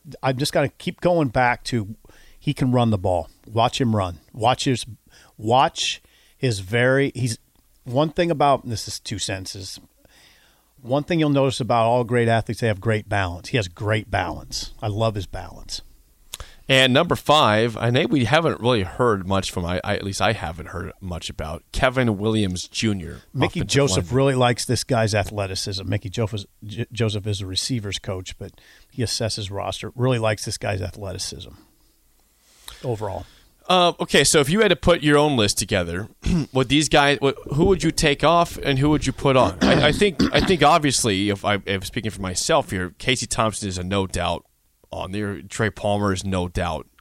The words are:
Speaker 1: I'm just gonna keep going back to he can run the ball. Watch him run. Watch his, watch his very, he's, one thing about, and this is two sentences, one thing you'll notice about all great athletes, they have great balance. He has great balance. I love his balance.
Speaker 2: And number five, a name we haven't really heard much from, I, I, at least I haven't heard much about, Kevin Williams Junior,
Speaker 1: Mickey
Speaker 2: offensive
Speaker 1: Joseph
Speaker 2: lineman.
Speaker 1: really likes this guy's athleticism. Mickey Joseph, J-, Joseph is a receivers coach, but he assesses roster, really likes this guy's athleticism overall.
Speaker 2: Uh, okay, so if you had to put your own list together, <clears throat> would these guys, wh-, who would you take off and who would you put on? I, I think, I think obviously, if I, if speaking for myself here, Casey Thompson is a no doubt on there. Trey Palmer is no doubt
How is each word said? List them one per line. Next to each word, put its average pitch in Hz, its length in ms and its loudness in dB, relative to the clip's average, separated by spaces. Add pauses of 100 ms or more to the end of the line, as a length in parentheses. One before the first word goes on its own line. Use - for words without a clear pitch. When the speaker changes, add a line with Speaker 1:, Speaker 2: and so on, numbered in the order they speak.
(220)
Speaker 1:
I'm 131 140 0
just 143 160 -2
gonna 147 160 2
keep - 320 -8
going 170 280 2
back 123 360 2
to 110 320 -4 (420)
he - 140 -2
can 127 200 0
run 120 180 4
the 107 80 2
ball. 90 320 -2 (160)
Watch 113 340 0
him 113 160 2
run. 90 220 -2 (160)
Watch 123 300 0
his, 131 200 0 (540)
watch 127 600 0 (360)
his 117 240 -2
very, 123 540 2
he's, 117 240 -4 (460)
one 139 260 0
thing 170 200 0
about, 143 340 2
and 120 80 -6
this 104 140 -6
is - 140 -10
two - 180 -8
sentences, 98 640 -8 (1000)
one 127 240 -2
thing 175 160 0
you'll 151 100 2
notice 139 300 2
about 117 260 2
all 120 180 2
great 117 240 2
athletes, 113 320 0
they 117 80 0
have 98 120 -2
great 107 280 -2
balance. 92 400 -4
He - 80 -2
has 107 120 0
great 107 420 -4
balance. 85 680 -6
I 113 80 -6
love 107 260 -2
his 98 120 -6
balance. - 560 -14 (880)
Speaker 2:
And 131 220 6
number 156 240 4
five, 117 600 4
a 117 140 0
name 135 200 2
we 131 160 2
haven't 143 340 2
really 113 220 2
heard 98 440 0
much 95 240 0
from, 90 140 -4
I, 87 180 -2
I, 101 140 -4
at - 80 -6
least 98 160 -6
I 92 120 2
haven't 82 340 -8
heard 87 340 -10
much 87 300 -10
about, 78 320 -10 (100)
Kevin 123 460 2
Williams 104 500 -2
Junior, 98 540 -4 (100)
Speaker 1:
Mickey 160 280 -2
Speaker 2:
offensive 135 80 -4
Speaker 1:
Joseph 131 360 2
Speaker 2:
lineman. 120 120 -2
Speaker 1:
really 139 180 4
likes 123 320 2
this 120 180 0
guy's 110 300 0
athleticism. 95 760 -4
Mickey 98 220 -2
Joseph, 107 340 -4 (180)
J-, 110 300 -8
Joseph 107 340 -2
is 98 140 -4
a 98 60 -8
receivers 101 520 -4
coach, 92 380 -10
but - 160 -14 (380)
he 127 120 -6
assesses 107 480 -4
roster, 98 460 -8
really 127 220 2
likes 110 260 0
this - 140 -6
guy's 101 240 -4
athleticism 95 680 -10 (1300)
overall. 104 400 -6 (440)
Speaker 2:
Uh, 180 320 4
okay, 180 240 4
so - 160 4
if 131 80 2
you 196 120 2
had 214 80 4
to 175 80 4
put 170 260 4
your 147 160 6
own 147 180 4
list 104 220 2
together, 95 500 -2 (220)
<clears throat> 160 220 0
would 127 160 0
these 143 200 4
guys, 143 340 4
wh-, 135 320 -2
who 160 120 4
would 190 160 4
you 165 80 2
take 147 340 2
off 170 340 4
and 135 200 0
who 139 120 2
would 139 160 2
you 131 60 -2
put 135 240 2
on? 95 260 4
I, 147 260 4
I 151 40 2
think, - 300 2 (120)
I 147 60 4
think 175 220 2
obviously, 131 640 4
if 98 160 -2
I, 101 220 2
if 98 180 -2
speaking 110 260 -6
for 98 120 -10
myself 110 480 0
here, 90 280 -4
Casey 131 280 -2
Thompson 110 420 -2
is 92 80 -6
a 90 80 -6
no 98 220 0
doubt 87 400 -4 (440)
on 85 220 -8
there. 101 300 -6
Trey 104 260 -4
Palmer 101 460 0
is 98 100 -6
no 92 240 -2
doubt 85 380 -4 (140)